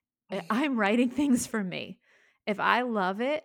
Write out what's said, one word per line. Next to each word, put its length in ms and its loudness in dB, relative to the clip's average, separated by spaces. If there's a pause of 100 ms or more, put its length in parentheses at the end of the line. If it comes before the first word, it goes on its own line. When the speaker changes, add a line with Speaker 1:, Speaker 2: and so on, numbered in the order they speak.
(300)
Speaker 1:
<laughs> 200 -6
Speaker 2:
I'm 280 0
writing 320 2
things 360 2
for 180 -4
me. 360 -10 (460)
If 140 -2
I 220 4
love 380 -2
it, 240 -2